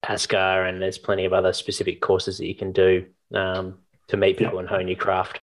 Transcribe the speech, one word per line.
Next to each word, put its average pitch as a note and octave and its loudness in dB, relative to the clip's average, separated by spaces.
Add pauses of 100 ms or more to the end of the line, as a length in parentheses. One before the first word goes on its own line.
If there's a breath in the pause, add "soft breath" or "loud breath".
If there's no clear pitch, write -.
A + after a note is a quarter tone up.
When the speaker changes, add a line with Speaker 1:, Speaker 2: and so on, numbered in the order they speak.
Speaker 1:
ascar, F#2+ 0
and F#2 -4
there's F#2+ -4
plenty F#2+ -2
of F#2 2
other F#2 4
specific - -4
courses F#2 0
that - -6
you F#2 -6
can F#2+ -6
do, F#2 4 (300)
um, F#2 -4 (300)
to G#2 -2
meet G2 4
Speaker 2:
Yeah. G#2+ 2
Speaker 1:
people F#2 -4
and F2+ -8
hone F#2+ -2
your F#2 -2
craft. F#2 0